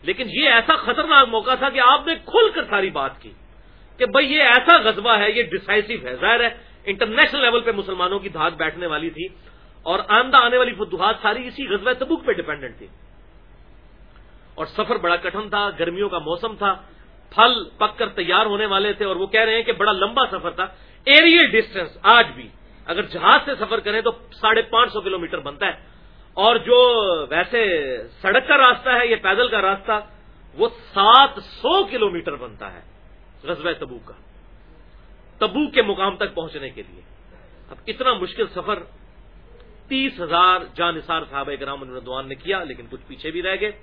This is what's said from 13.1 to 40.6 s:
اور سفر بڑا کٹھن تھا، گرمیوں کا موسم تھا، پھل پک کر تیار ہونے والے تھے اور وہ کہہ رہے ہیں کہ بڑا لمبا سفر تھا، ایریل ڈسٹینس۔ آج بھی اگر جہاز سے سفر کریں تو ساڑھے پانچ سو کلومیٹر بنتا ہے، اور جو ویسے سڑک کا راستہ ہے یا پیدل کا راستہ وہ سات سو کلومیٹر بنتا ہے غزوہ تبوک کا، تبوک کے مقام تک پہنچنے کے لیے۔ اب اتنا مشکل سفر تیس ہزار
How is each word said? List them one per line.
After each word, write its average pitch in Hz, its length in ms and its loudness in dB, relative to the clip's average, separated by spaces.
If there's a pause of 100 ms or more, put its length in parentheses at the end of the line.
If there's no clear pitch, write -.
اور 156 120 -10
سفر 214 300 -4
بڑا 175 200 0
کٹھن 190 320 -6
تھا، 202 300 -2
گرمیوں 175 300 -4
کا 185 100 -6
موسم 175 380 -6
تھا، 196 180 0 (560)
پھل 226 340 4 (140)
پک 208 200 -2
کر 196 100 -2
تیار 190 380 0
ہونے 208 200 -4
والے 196 260 0
تھے 208 120 -4
اور 190 120 -2
وہ 190 100 -4
کہہ 220 140 0
رہے 220 140 2
ہیں 226 80 0
کہ 226 100 -4
بڑا 202 200 2
لمبا 226 340 0
سفر 175 240 -6
تھا، 185 160 -6 (380)
ایریل 330 460 8
ڈسٹینس۔ 196 520 -2
آج 226 320 6
بھی 120 140 -18 (360)
اگر 170 180 -4
جہاز 180 420 2
سے 277 100 -6
سفر 214 260 -4
کریں 208 200 -4
تو 226 100 0 (220)
ساڑھے 220 300 0
پانچ 226 300 0
سو 208 80 -6
کلومیٹر 175 380 -6
بنتا 147 280 -8
ہے، 170 60 -2 (600)
اور 226 220 4
جو 240 220 4 (520)
ویسے 180 300 -2 (640)
سڑک 220 260 0
کا 294 80 6
راستہ 262 320 4
ہے 240 180 2
یا 226 160 0
پیدل 196 260 0
کا 220 140 -2
راستہ 196 380 -2 (540)
وہ 202 140 0
سات 233 640 4 (120)
سو 349 420 -2
کلومیٹر 175 520 -4
بنتا 113 360 -16
ہے 87 80 -20 (600)
غزوہ 156 360 -6
تبوک 127 260 -14
کا، - 100 -20 (1200)
تبوک 220 360 -2
کے 254 80 4
مقام 190 340 -2
تک 196 180 -6
پہنچنے 151 360 -10
کے 110 120 -18
لیے۔ 90 180 -20 (680)
اب - 60 -20 (100)
اتنا 254 260 -2
مشکل 190 340 -4
سفر 180 360 -8 (1040)
تیس 269 320 -4
ہزار 180 400 4 (140)